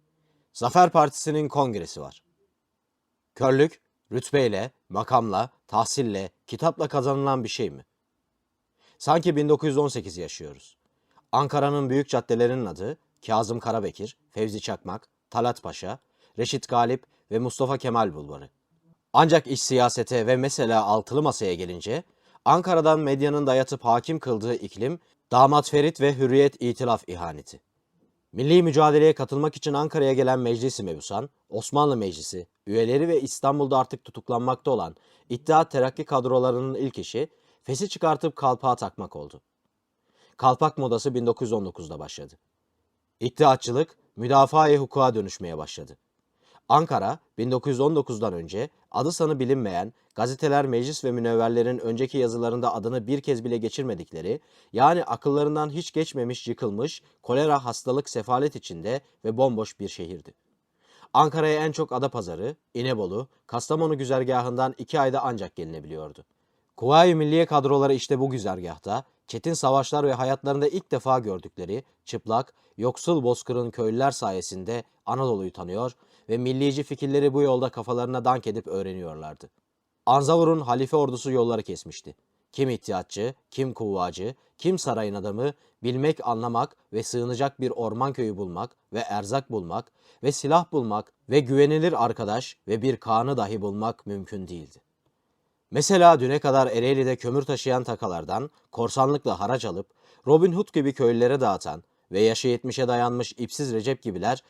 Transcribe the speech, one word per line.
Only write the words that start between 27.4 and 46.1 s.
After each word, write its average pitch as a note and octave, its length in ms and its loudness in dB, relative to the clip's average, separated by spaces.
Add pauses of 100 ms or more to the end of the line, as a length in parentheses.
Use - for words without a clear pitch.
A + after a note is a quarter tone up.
Milli D#3 320 6
mücadeleye D3+ 500 6
katılmak C#3+ 420 -2
için D3 180 -4
Ankara'ya C#3+ 400 0
gelen B2+ 260 2
Meclis-i A2+ 440 -2
Mebusan, G2 460 -8 (200)
Osmanlı C3+ 480 0
Meclisi, F2+ 500 -8 (200)
üyeleri A2+ 400 0
ve D#3+ 140 2
İstanbul'da C#3 560 0
artık - 260 -2
tutuklanmakta B2 680 -4
olan F2+ 240 -2 (340)
İttihat D#3 420 2
Terakki C3 340 0
kadrolarının B2+ 680 0
ilk B2+ 240 -6
işi, A#2 300 -6 (340)
fesi C3+ 260 -6
çıkartıp D#3 460 -2
kalpağı B2+ 400 0
takmak F#2+ 400 -10
oldu. D2 260 -16 (960)
Kalpak C3 400 4
modası B2+ 380 0
bin A#2+ 100 -2
dokuz A#2 220 0
yüz G#2+ 60 -2
on G#2 120 -2
dokuzda D#2+ 340 -12
başladı. C#2+ 340 -16 (840)
İttihatçılık, C3 800 2 (180)
müdafaa-i C#3 640 6
hukuka C3 380 2
dönüşmeye F#2 420 -6
başladı. D2 400 -14 (720)